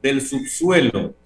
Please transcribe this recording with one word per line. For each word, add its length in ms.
del 180
subsuelo 920